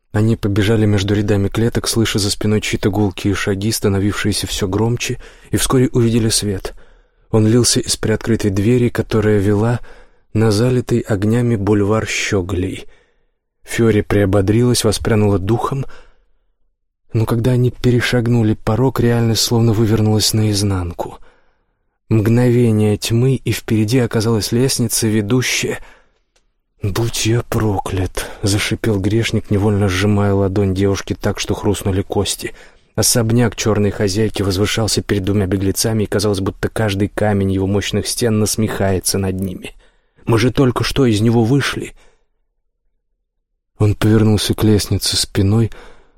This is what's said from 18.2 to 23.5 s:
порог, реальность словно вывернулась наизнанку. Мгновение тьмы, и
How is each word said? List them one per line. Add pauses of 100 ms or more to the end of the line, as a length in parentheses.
порог,
реальность
словно
вывернулась
наизнанку. (920)
Мгновение
тьмы,
и